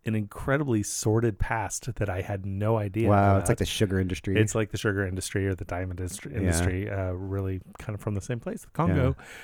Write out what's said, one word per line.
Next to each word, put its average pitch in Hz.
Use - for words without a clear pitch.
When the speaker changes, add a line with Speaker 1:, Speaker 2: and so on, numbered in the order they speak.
Speaker 1:
an 110
incredibly 117
sordid 110
past 110
that 101
I 92
had 98
no 101
idea 104
Speaker 2:
Wow, 101
Speaker 1:
about. 98
Speaker 2:
it's 98
like 117
the 98
sugar 95
industry. 95
Speaker 1:
It's 110
like 110
the 110
sugar 101
industry 92
or 95
the 92
diamond 90
industri-, 92
Speaker 2:
Yeah. 143
Speaker 1:
industry, 90
uh, 95
really 95
kind -
of 101
from 104
the 98
same 120
place, -
the -
Congo. 147
Speaker 2:
Yeah. -